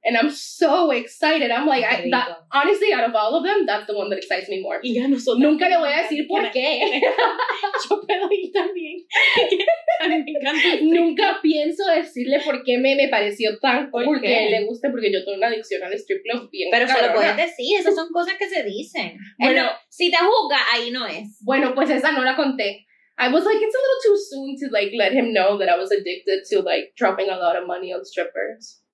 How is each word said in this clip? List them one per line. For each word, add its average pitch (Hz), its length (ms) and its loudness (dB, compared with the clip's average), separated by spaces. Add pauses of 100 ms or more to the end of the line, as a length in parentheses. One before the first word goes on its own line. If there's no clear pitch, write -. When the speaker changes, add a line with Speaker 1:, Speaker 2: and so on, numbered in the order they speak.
Speaker 1:
And 233 120 2
I'm 294 140 2
so 320 640 2
excited. 277 580 0
I'm 262 160 0
like, 262 180 2
I, 214 200 -2
Speaker 2:
Rico. 175 120 -2
Speaker 1:
that, - 120 0 (240)
honestly, 381 400 2
out 240 180 0
of 233 60 -8
all 214 180 2
of 320 80 0
them, 392 240 0
that's 208 220 -2
the 208 100 -4
one 196 120 -6
that 190 80 -4
excites 190 300 -6
me 190 140 -6
more. - 180 -6
Speaker 2:
Y 247 140 -4
ya 247 140 0
nosotros 247 320 0
Speaker 1:
Nunca 302 280 4
le 359 80 4
voy 302 160 2
a 311 100 0
decir 302 260 -4
por 392 120 0
Speaker 2:
Can - 100 -4
I - 20 -16
Speaker 1:
qué. 262 500 0
Speaker 2:
<laughs> - 880 -2
Yo 415 160 0
puedo 370 240 -2
ir 403 220 -2
también. 359 520 -4 (300)
<laughs> 480 680 2
A - 80 0
mí 311 140 0
me 302 160 -8
encanta 294 240 -2 (100)
el - 60 2
strip 320 160 4
Speaker 1:
Nunca 339 380 2
Speaker 2:
club. - 100 -6
Speaker 1:
pienso 320 480 0
decirle 285 540 0
por 262 180 -2
qué 247 160 2
me, 269 160 4
me 277 140 2
pareció 208 500 0
tan 269 320 0
Speaker 2:
¿Por 240 140 -2
Speaker 1:
cool 277 160 2
Speaker 2:
qué? 214 80 -2
Speaker 1:
que 240 80 4
a 220 100 2
él 208 60 2
le 214 140 0
guste, 247 220 -4
porque 214 240 -2
yo 185 120 -2
tengo 196 120 -6
una 220 120 0
adicción 208 340 -6
al 185 120 -8
strip 196 280 -6
club 233 300 -8
bien 180 180 -6
Speaker 2:
Pero 233 160 2
se 262 80 2
lo 254 140 2
Speaker 1:
cabrona. 214 260 2
Speaker 2:
puedes - 20 -2 (140)
decir, 320 300 -2
esas 392 160 2
son 330 160 -6
cosas 349 260 -2
que 392 100 -4
se 349 140 -4
dicen. 208 480 -8
Él - 80 -20 (220)
Speaker 1:
Bueno. 262 240 2
Speaker 2:
no, - 60 0 (200)
si 349 220 0
te 349 40 2
juzga, 359 420 2 (140)
ahí 240 200 -2
no 247 160 -6
es. 214 360 -12
Speaker 1:
Bueno, 262 300 0
pues 269 160 0
esa 269 220 2
no 262 100 0
la 262 140 0
conté. 254 500 -4 (320)
I 254 140 0
was 320 120 2
like, 440 160 2
"It's 440 140 0
a 523 80 2
little 523 220 2
too 415 120 6
soon 269 440 -8
to, 277 100 -6
like, 202 260 0
let 208 160 2
him 247 220 2
know 196 240 2
that 185 100 0
I 175 80 4
was 190 140 -4
addicted 196 600 -2
to, 190 120 4
like, 175 340 0
dropping 190 320 0
a 185 80 -4
lot 175 240 0
of 180 60 -10
money 180 260 -8
on 175 120 -8
strippers." - 760 -8 (140)